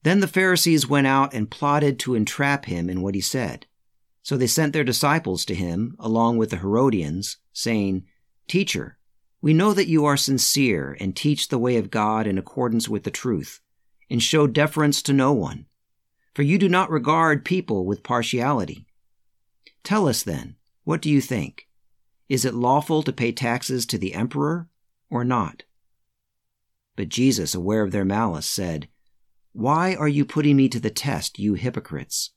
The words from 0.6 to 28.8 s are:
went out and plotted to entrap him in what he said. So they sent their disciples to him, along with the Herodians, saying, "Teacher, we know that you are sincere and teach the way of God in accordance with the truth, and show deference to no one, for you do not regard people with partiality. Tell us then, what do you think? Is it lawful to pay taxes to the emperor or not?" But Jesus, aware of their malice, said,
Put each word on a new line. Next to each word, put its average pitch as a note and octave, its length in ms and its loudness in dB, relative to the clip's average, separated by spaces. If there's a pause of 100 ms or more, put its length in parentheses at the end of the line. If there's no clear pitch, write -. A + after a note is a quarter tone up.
went C#3 200 4
out C3+ 260 2
and G#2+ 160 -2
plotted C#3+ 480 0
to B2+ 160 -2
entrap C#3 520 0
him F2 220 -4
in F#2 140 -4
what G2 140 -2
he F#2+ 40 -2
said. A#2 460 -4 (560)
So C#3+ 140 -4
they B2 100 2
sent D3 260 2
their D3+ 120 0
disciples C3+ 640 0
to F#2+ 80 -4
him, F2+ 440 -4
along A2+ 380 2
with A2 140 0
the F#2 80 -4
Herodians, G2 800 0 (140)
saying, G2 520 -2 (420)
"Teacher, - 520 -4 (420)
we D#3 120 2
know F#3+ 200 4
that F#3+ 160 2
you D#3 160 4
are C#3+ 120 4
sincere A#2+ 840 0
and F#2+ 160 -4
teach D3 320 -2
the C3 100 -2
way B2 180 0
of G#2 140 -2
God G#2+ 380 0
in F#2+ 100 0
accordance A2+ 500 -2
with G#2+ 140 -4
the - 80 -4
truth, F#2+ 500 -4 (480)
and A#2 140 -2
show D3+ 240 4
deference D3 560 2
to C#3+ 100 0
no C3+ 200 4
one, F#2+ 340 -4 (680)
for D3 80 -2
you D3+ 140 4
do F#3+ 120 4
not F#3 200 2
regard D#3 560 2
people D3 400 -2
with G2+ 200 -4
partiality. A#2+ 840 -2 (960)
Tell G#3 240 2
us B2+ 160 0
then, - 320 -8 (300)
what D#3+ 180 -2
do D#3 80 -2
you C#3 100 6
think? - 460 -6 (600)
Is C3 160 0
it B2 100 -2
lawful C#3+ 480 2
to C3+ 100 -2
pay A#2 200 -2
taxes B2 540 -2
to A2+ 120 -4
the F#2+ 160 -4
emperor D3 540 -4 (420)
or A#2+ 140 -4
not?" A#2+ 400 -2 (1300)
But G2+ 140 -6
Jesus, A#2 440 2
aware G2+ 280 0
of G2 80 0
their G2 160 0
malice, G2 400 0
said, E2 420 -4 (640)